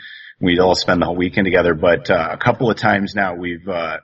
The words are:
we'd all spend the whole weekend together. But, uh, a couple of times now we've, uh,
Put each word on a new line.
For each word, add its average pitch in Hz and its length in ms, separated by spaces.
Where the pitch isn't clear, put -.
we'd 90 200
all 92 160
spend 90 260
the 80 60
whole 87 100
weekend 90 260
together. 87 300
But, 82 360
uh, 82 220
a - 60
couple 120 340
of 98 60
times 101 380
now 95 200
we've, 87 320
uh, 82 360